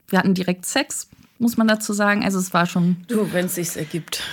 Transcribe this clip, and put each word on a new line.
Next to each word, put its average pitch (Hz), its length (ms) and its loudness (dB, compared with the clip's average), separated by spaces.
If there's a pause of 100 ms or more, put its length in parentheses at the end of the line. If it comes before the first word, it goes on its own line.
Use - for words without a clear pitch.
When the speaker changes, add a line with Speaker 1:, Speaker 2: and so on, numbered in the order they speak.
Speaker 1:
wir 185 120 2
hatten 190 140 4
direkt 180 320 -2
Sex, - 440 -4 (300)
muss 233 180 0
man 226 100 4
dazu 214 260 0
sagen. 208 300 2
Also 190 160 2
es 185 140 -4
war 175 120 4
schon 175 320 2 (120)
Speaker 2:
Du, 214 240 2
wenn's 180 220 0
sich 175 200 -4
ergibt. - 460 -6 (120)